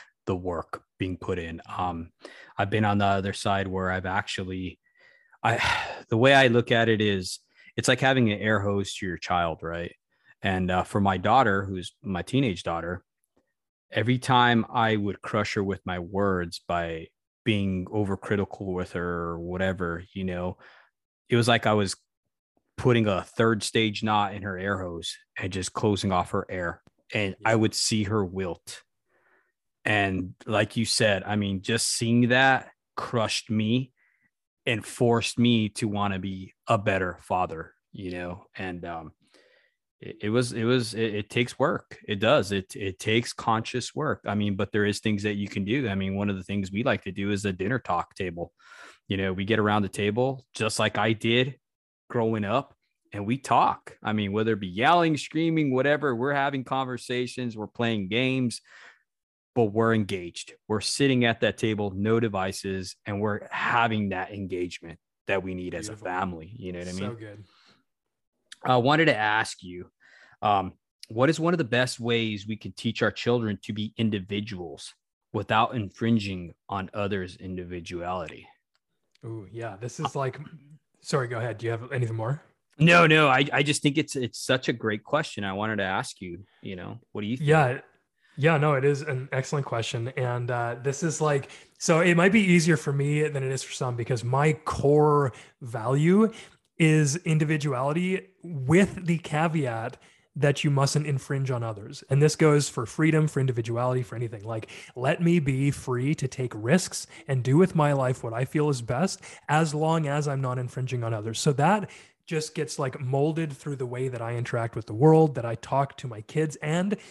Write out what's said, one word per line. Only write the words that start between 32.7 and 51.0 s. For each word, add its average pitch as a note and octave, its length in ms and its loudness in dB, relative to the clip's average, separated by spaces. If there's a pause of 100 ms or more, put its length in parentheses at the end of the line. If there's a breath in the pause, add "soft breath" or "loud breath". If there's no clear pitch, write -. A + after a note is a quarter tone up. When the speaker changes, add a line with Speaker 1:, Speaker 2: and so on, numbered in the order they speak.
Speaker 1:
crushed - 540 -2
me A2+ 420 0 (760)
and A2 200 -2
forced A#2+ 520 0
me A#2 320 4
to - 180 -4
wanna G2+ 320 -2
be F#2+ 340 -8 (140)
a A#2 100 4
better F#2+ 440 -2
father, E2+ 520 -4 (180)
you F#2 200 -10
know? F2+ 340 -10 (100)
And, F2+ 300 -10
um, E2 260 -12 (880 soft breath)
it, - 220 -14
it G#2 80 -4
was, A#2+ 240 0
it A2+ 100 -4
was, A#2 300 0
it, A2 220 -2
it G#2 140 -6
takes B2 300 -2
work. - 480 -4
It G#2 120 -4
does. G#2+ 320 4
It, G2 240 -4
it G2 220 -6
takes A2+ 360 0
conscious A2+ 600 -2
work. - 320 -4
I G#2 100 -2
mean, G#2 200 0
but G2 160 -2
there G#2 140 2
is G2+ 140 0
things G#2 240 -2
that G#2+ 120 -2
you G2+ 120 -4
can G2 180 -6
do. B2 240 -2
I G2 60 -2
mean, F#2+ 200 -2
one G2+ 140 0
of G2 80 -2
the F#2 60 -10
things F#2+ 280 -4
we G2+ 120 -2
like B2 200 0
to G2 80 -8
do G2 200 -4
is G2+ 140 -2
a G2 80 -2
dinner G2+ 260 -2
talk - 360 -4
table. E2+ 380 -8 (540 loud breath)
You G2 100 -2
know, F#2+ 160 -2
we F#2+ 120 -4
get G#2+ 140 2
around G#2 240 2
the F#2+ 60 -2
table, B2 560 -2 (100)
just A2 240 -2
like G#2+ 180 0
I A2 160 4